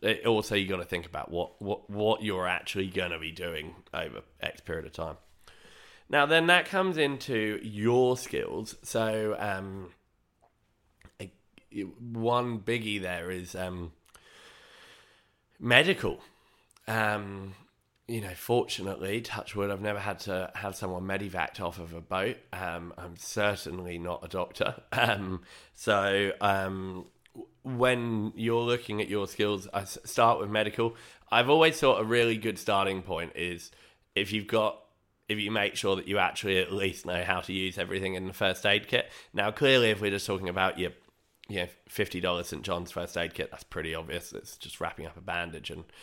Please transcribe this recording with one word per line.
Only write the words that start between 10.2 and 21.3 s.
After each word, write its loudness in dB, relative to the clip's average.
a, -12
one 0
biggie -2
there -4
is, -6
um, -6
medical. 4
Um, -2
you -6
know, -8
fortunately, -2
touch -8
wood, -2
I've -6
never -4
had -6
to -4
have -6
someone -6
medevaced -4